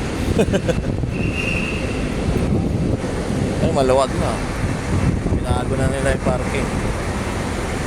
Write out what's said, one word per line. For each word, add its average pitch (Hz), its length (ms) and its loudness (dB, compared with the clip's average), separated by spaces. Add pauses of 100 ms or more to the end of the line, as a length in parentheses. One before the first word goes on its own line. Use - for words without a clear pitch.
(400)
<laughs> - 600 0 (2500)
Ay, - 160 2
maluwag 131 340 4
na. - 220 0 (1080)
Binago 123 400 0
na 131 160 2
nila 135 240 2
yung - 80 -4
parking. 127 420 0 (1200)